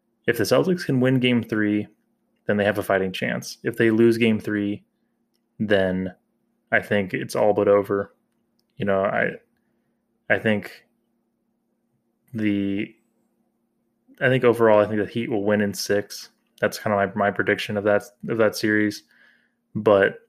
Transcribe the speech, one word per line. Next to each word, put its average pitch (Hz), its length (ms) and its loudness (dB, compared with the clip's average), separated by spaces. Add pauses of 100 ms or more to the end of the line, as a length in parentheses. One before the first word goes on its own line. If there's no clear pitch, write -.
(280)
if 120 100 0
the 110 60 -2
Celtics 156 420 0
can 135 140 0
win 127 200 2
game 123 220 2
three, 107 460 -2 (580)
then 104 120 0
they 101 80 0
have 104 120 2
a 101 60 -4
fighting 95 280 0
chance. 123 520 -8
If 117 140 -6
they 113 140 4
lose 113 260 4
game 113 220 2
three, 104 440 -6 (760)
then 95 540 0 (580)
I 113 100 2
think 101 320 -2
it's - 220 -8
all 107 180 2
but 101 140 2
over. 101 460 0 (640)
You 101 80 -6
know, 98 160 0
I, 107 300 -2 (1000)
I 104 100 2
think 104 460 -4 (1500)
the, 101 600 -4 (1300)
I 135 80 0
think 127 160 2
overall, 113 360 6
I 104 60 4
think 107 140 -2
the 98 60 -2
Heat 117 240 -6
will 104 140 -2
win 104 180 2
in 101 120 -2
six. - 560 -4 (300)
That's - 180 -2
kinda 104 200 -2
my, 101 320 0
my - 20 2
prediction 101 460 -2
of 101 80 -4
that, 101 180 2 (240)
of 117 100 -4
that 107 180 2
series. 107 480 0 (720)
But 104 540 4